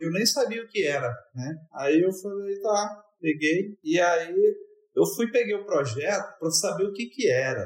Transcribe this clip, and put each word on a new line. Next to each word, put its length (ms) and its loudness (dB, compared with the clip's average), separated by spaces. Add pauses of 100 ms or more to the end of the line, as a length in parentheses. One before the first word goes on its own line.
Eu 100 -4
nem 140 0
sabia 360 0
o 60 -14
que 180 -2
era, 240 -2 (240)
né? 220 -10 (180)
Aí 280 4
eu 100 4
falei, 480 -6
"Tá", 440 -2 (180)
peguei. 600 0
E 160 0
aí 380 2 (600)
eu 100 6 (100)
fui, 160 0
peguei 240 2
o 100 -6
projeto 720 -2
pra 140 -2
saber 320 0
o 100 -2
que 140 -8
que 220 -2
era, 360 0